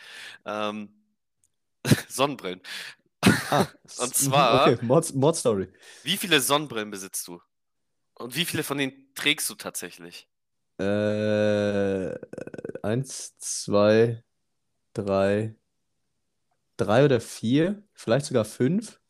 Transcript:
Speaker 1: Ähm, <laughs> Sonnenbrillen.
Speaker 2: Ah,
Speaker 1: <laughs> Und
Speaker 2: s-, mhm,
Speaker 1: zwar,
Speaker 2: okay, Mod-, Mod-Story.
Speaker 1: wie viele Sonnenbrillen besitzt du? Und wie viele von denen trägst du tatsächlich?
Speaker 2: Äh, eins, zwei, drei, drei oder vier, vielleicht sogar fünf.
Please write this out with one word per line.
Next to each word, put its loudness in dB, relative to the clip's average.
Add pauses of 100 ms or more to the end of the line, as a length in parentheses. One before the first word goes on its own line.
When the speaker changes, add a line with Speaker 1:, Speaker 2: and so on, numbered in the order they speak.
(440)
Speaker 1:
Ähm, -6 (960)
<laughs> 4
Sonnenbrillen. -4 (880)
Speaker 2:
Ah, 2 (120)
Speaker 1:
<laughs> -20
Und -4
Speaker 2:
s-, 0
mhm, 0
Speaker 1:
zwar, 4
Speaker 2:
okay, 4
Mod-, 2
Mod-Story. 0 (340)
Speaker 1:
wie -2
viele 2
Sonnenbrillen -2
besitzt -10
du? -16 (760)
Und -12
wie -2
viele -4
von -6
denen -6
trägst 0
du -10
tatsächlich? -14 (500)
Speaker 2:
Äh, 0 (680)
eins, -6
zwei, 2 (720)
drei, 0 (1200)
drei 4
oder 4
vier, 0 (120)
vielleicht 0
sogar 2
fünf. -2